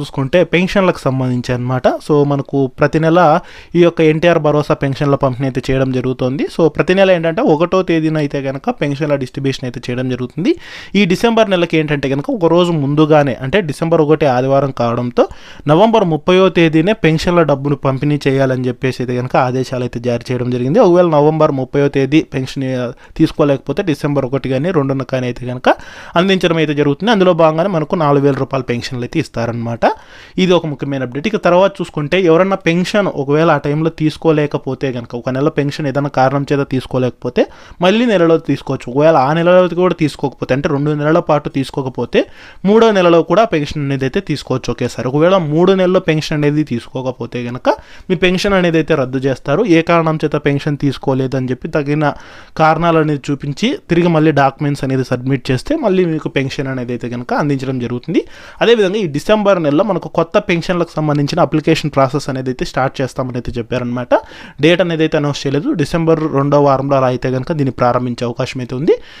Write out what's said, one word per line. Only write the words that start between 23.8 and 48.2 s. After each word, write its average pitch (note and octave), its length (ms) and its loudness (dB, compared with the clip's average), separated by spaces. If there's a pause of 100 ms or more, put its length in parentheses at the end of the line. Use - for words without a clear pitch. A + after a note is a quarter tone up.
డిసెంబర్ C#3+ 400 -2
ఒకటి C3+ 240 -4
కానీ D3 240 -2
రెండున C3+ 240 -2 (100)
కానీ B2+ 180 -2
అయితే B2 200 -12
కనుక B2+ 180 -2 (460)
అందించడం F3+ 480 2
అయితే D3+ 180 -2
జరుగుతుంది. C#3+ 300 0
అందులో F#3 220 4 (100)
భాగంగానే D#3+ 340 2
మనకు D#3 180 -2 (100)
నాలుగు C#3+ 220 4
వేల C#3 160 2
రూపాయల C3 200 -4 (100)
పెన్షన్లు A#2+ 340 -8
అయితే B2 180 -4
ఇస్తారనమాట. A#2 600 -6 (520)
ఇది F3+ 220 2
ఒక - 140 -4
ముఖ్యమైన C#3 300 -6
అప్డేట్. C3 300 -6
ఇక G#3 100 -4
తర్వాత F#3 360 4
చూసుకుంటే D#3+ 500 -4
ఎవరన్నా F#3+ 280 2 (100)
పెన్షన్ F3+ 400 0 (140)
ఒకవేళ D3+ 300 2
ఆ D3 140 4
టైంలో D3+ 240 0 (120)
తీసుకోలేకపోతే D3 960 -2
కనుక, A#2 180 -10
ఒక A#2+ 200 -6
నెల C#3+ 220 0
పెన్షన్ C#3+ 300 -4
ఏదైనా C#3+ 220 -2 (100)
కారణం C3+ 320 2
చేత C#3+ 120 0 (100)
తీసుకోలేకపోతే B2+ 680 -4 (400)
మళ్ళీ G#3 300 2
నెలలో E3 260 4 (120)
తీసుకోవచ్చు. C#3 420 -4
ఒకవేళ D3+ 260 4
ఆ C3+ 200 2
నెలలో F3 460 4
కూడా F3+ 180 2
తీసుకోకపోతే, - 520 -4
అంటే C#3+ 220 -2
రెండు D3 160 0
నెలల D3+ 280 2 (100)
పాటు D3+ 280 0
తీసుకోకపోతే C3 640 -2 (460)
మూడో A3+ 320 6
నెలలో E3+ 220 6 (120)
కూడా F3 120 4 (100)
పెన్షన్ D3+ 320 -4
అనేది C#3 220 -2
అయితే D#3+ 120 -2 (100)
తీసుకోవచ్చు C3 460 -4
ఒకేసారి. A#2+ 360 -6
ఒకవేళ E3 260 4
మూడు E3 420 2
నెలల్లో F#3 200 2 (100)
పెన్షన్ D#3 300 -2
అనేది D3 320 0
తీసుకోకపోతే B2 760 -6
కనుక B2 220 -4 (400)
మీ F#3 60 2 (100)